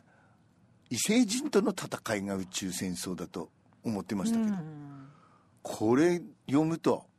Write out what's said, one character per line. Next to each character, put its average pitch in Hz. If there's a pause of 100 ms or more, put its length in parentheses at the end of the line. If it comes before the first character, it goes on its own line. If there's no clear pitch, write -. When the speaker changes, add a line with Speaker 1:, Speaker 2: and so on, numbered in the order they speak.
(920)
Speaker 1:
異 120
星 220
人 254
と 208
の 208
戦 -
い 98
が 98
宇 92
宙 92
戦 92
争 90
だ 85
と 85 (320)
思 107
っ 87
て 110
ま 98
し 226
た 226
け 220
ど、 208
Speaker 2:
う -
ん。 147 (540)
Speaker 1:
こ 110
れ 175 (240)
読 143
む 160
と 123 (120)